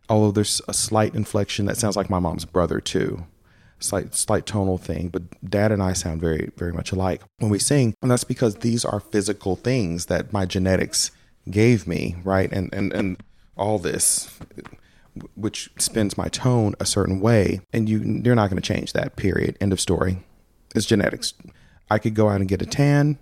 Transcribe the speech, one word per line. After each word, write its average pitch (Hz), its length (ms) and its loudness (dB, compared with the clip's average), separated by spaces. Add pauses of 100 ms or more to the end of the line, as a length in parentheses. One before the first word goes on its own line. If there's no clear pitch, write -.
(100)
Although 107 220 4
there's 104 340 0
a - 80 -6
slight - 400 0
inflection 104 520 -2
that 101 100 -2
sounds 104 200 0
like 98 140 0
my 92 80 2
mom's 85 280 -2
brother 85 340 0
too. - 460 -4 (520)
Slight, - 360 -4
slight - 320 -2
tonal 95 320 -2
thing, 85 300 -6
but 87 140 -6 (260)
Dad 104 220 2
and 101 120 2
I 92 100 0
sound 80 280 -4
very, 80 360 0
very 85 160 -4
much 85 180 -8
alike 95 320 -2 (160)
when - 120 0
we 101 80 4
sing. 127 440 2
And 127 80 0
that's 123 140 2
because 120 320 0
these 117 300 -2
are 104 140 -2
physical 98 540 -2
things 90 520 -2
that - 260 -2
my 98 140 0
genetics 92 640 0 (400)
gave 104 360 4
me, 85 380 -2
right? 95 260 2
And, 92 240 -4
and, 98 180 -2
and 95 300 -4 (340)
all 104 220 0
this, - 520 -2 (1040)
which - 440 -6
spins - 380 0
my 95 120 -2
tone 120 520 2
a 92 60 -4
certain 95 340 0
way. 95 400 4 (120)
And 113 160 0
you, 107 120 0 (240)
you're 120 100 6
not 104 160 4
gonna 92 100 -2
change - 320 -2
that, - 240 -4
period. - 440 0
End 98 120 2
of 92 80 0
story. 92 380 0 (560)
It's 110 120 0
genetics. - 480 0 (560)
I 107 80 4
could 110 160 -2
go 107 140 4
out 101 120 2
and 95 80 0
get 92 140 0
a 90 40 -4
tan 143 560 2